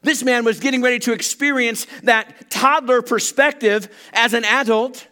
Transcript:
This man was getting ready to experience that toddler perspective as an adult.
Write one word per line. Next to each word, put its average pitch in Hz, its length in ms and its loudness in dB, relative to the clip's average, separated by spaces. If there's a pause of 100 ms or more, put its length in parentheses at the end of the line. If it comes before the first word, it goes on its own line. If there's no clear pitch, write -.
This 294 200 0
man 247 220 2
was 220 140 0
getting 254 240 -2
ready 247 160 2
to 240 140 -2
experience 254 720 -2 (160)
that 220 480 -2
toddler 254 500 2
perspective 233 880 0 (240)
as 226 200 2
an 233 120 0
adult. 233 680 0